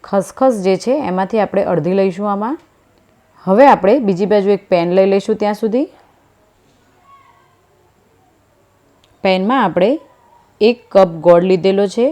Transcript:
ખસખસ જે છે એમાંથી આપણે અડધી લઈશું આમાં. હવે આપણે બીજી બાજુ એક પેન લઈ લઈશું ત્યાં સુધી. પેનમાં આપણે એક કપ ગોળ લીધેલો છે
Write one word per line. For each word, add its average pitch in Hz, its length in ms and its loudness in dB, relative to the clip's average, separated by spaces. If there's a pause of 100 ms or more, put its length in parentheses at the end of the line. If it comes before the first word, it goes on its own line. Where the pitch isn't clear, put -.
ખસખસ 214 600 -2
જે 190 120 2
છે 247 160 -4 (160)
એમાંથી 190 300 -4
આપણે 196 240 -2
અડધી 175 300 -2
લઈશું 196 380 -2
આમાં. 214 260 -6 (880)
હવે 208 220 6
આપણે 214 320 2
બીજી 196 260 -2
બાજુ 202 240 0
એક 196 200 -2
પેન 175 260 0
લઈ 190 100 4
લઈશું 196 300 -2
ત્યાં 208 180 -2
સુધી. 226 340 -4 (3250)
પેનમાં 196 420 0
આપણે 196 360 0 (640)
એક 240 160 2 (120)
કપ 190 200 4 (160)
ગોળ 175 160 6
લીધેલો 190 460 0
છે 233 240 -2